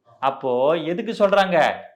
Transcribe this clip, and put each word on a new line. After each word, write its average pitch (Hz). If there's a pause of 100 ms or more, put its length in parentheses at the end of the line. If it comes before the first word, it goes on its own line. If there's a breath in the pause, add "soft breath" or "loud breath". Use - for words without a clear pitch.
(200)
அப்போ 131
எதுக்கு 175
சொல்றாங்க? 185 (240)